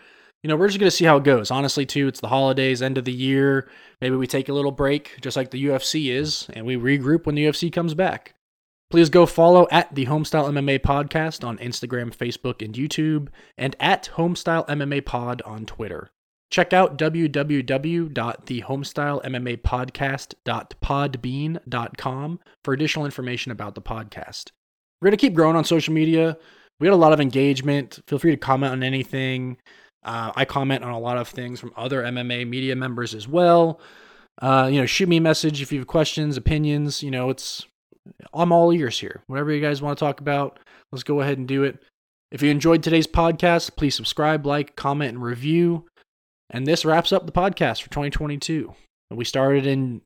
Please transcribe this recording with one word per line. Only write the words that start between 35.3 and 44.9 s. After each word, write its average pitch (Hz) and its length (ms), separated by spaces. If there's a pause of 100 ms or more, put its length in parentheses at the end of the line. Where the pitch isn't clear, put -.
if 139 120
you 143 80
have 127 80
questions, 151 480
opinions. 147 640
You 143 80
know, 127 200
it's, - 360 (680)
I'm 170 200
all 170 200
ears 147 280
here. - 260
Whatever 143 240
you 147 100
guys 147 220
wanna 143 140
talk 143 240
about, 143 400 (320)
let's 127 100
go 143 180
ahead 139 180
and 127 100
do 135 160
it. 135 180 (480)
If 127 120
you 147 80
enjoyed 156 320
today's 160 260
podcast, 170 680
please 143 200
subscribe, 151 500
like, 143 300
comment, 143 380